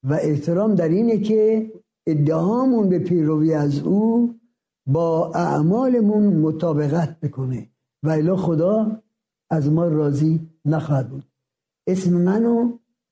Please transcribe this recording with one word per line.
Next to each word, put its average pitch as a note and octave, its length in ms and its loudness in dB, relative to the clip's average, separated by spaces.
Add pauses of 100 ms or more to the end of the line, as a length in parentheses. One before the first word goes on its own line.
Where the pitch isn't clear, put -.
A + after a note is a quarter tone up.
و C3+ 120 -2
احترام E3+ 600 -2
در E3+ 140 0
اینه A3 300 2
که A3 540 0 (340)
ادعامون F#3 840 0
به F3+ 100 2
پیروی D#3+ 560 0
از D3 260 0
او A3+ 540 0 (520)
با E3 480 0
اعمالمون G3+ 1000 2
مطابقت D#3 840 -2
بکنه، B2+ 460 -6 (360)
و D3+ 80 -2
الا D#3+ 260 0
خدا F#3+ 680 0 (480)
از D3+ 220 0
ما E3 120 2
راضی D#3 560 0 (240)
نخواهد D3 440 -2
بود. C3+ 160 -16 (600)
اسم F#3 260 0
منو A#3 580 2 (420)